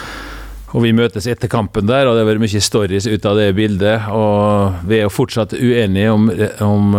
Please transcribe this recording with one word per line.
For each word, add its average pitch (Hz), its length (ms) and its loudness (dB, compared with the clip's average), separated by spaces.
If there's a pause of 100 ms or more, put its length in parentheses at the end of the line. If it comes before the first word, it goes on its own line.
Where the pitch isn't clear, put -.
(680)
og 120 160 0
vi 117 80 2
møtes 113 320 0
etter 117 240 -4
kampen 107 400 -2
der, 135 160 2
og 120 80 2
det 113 80 2
har 107 80 2
vært 110 140 0
mye 104 180 -2
stories 98 480 -2
ut 107 160 -2
av 104 140 2
det 104 80 2 (100)
bildet, 107 460 0 (100)
og 104 640 2 (100)
vi 110 140 2
er 104 80 0
jo - 20 -2
fortsatt 113 480 -2
uenige 110 560 2
om, 107 140 4 (320)
om 104 400 2